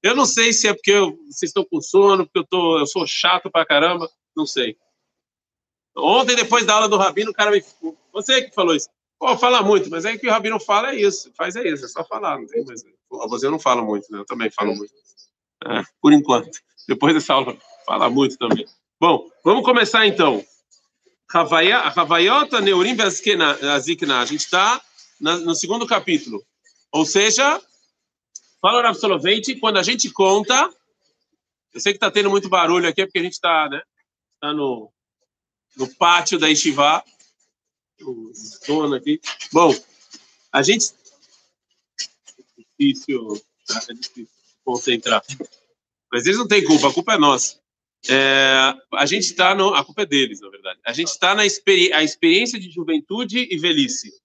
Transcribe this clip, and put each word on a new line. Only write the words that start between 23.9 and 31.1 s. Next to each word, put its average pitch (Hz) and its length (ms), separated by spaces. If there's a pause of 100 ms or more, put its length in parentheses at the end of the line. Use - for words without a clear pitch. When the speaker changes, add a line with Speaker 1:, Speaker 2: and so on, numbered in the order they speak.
Speaker 1:
A 120 40
gente 143 240
tá 208 340 (380)
na, 170 160
no 170 180
segundo 214 320
capítulo. 151 560 (480)
Ou 156 140
seja, 220 560 (1000)
fala 226 180
o - 20
Rav 226 120
Soloveitch, 202 680
quando 220 160
a 185 60
gente 233 280
conta, 208 640 (1000)